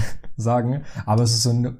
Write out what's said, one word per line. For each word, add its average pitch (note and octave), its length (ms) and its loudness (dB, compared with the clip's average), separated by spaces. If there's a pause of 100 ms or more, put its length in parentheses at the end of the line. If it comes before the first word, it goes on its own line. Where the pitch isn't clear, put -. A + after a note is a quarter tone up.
(160)
<laughs> - 220 -6
sagen, A#2+ 460 0 (200)
aber A2 180 4
es A#2 120 2
ist A2 80 0
so B2 80 2
eine A#2+ 300 0